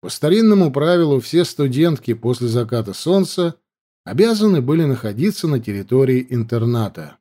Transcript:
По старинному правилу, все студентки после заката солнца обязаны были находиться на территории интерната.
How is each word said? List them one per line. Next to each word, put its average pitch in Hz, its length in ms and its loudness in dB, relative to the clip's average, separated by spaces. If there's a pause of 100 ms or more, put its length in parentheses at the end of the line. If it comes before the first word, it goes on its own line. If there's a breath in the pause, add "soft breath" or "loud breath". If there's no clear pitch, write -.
По 90 80 -12
старинному 196 600 4
правилу, 151 480 2
все - 260 0
студентки 139 680 -2
после 120 340 -4
заката 113 460 -2
солнца 175 600 -2 (480)
обязаны 202 580 2
были 151 220 0
находиться 135 640 -2
на 143 120 0
территории 127 720 -2
интерната. 113 920 -4